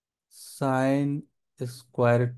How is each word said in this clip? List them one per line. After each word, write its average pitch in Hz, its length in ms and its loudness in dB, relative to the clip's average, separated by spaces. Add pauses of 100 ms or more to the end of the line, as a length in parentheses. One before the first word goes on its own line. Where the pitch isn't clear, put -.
(340)
sine 139 880 -2 (400)
square 123 680 0 (120)